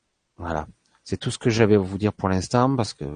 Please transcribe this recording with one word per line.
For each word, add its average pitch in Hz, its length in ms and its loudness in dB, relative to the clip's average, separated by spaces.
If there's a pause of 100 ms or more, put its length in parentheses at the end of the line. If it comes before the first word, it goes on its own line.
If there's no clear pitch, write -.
(360)
Voilà. 82 300 -6 (380)
C'est 95 120 -4
tout - 140 -6
ce - 80 -8
que - 100 -2
j'avais 107 280 6
à - 20 4
vous 92 180 -2
dire 101 160 0
pour - 160 -4
l'instant, 123 480 2
parce 113 160 -2
que, - 240 -12